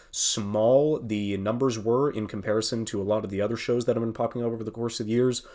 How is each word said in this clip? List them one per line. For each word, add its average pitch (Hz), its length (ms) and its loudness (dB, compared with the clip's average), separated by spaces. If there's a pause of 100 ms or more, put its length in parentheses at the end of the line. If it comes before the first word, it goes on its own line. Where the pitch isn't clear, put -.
small 117 920 2
the 104 380 -2
numbers 117 400 0
were 120 320 2
in 107 160 -4
comparison 107 600 -2
to 107 140 -4
a 98 40 -2
lot 104 200 0
of 98 60 -6
the 98 100 -4
other 110 160 0
shows 120 300 0
that 120 100 2
have 113 80 0
been 113 100 -2
popping 117 300 -2
up 117 80 0
over 113 120 -6
the 110 80 -6
course 117 280 -6
of 110 80 -4
years, 123 480 2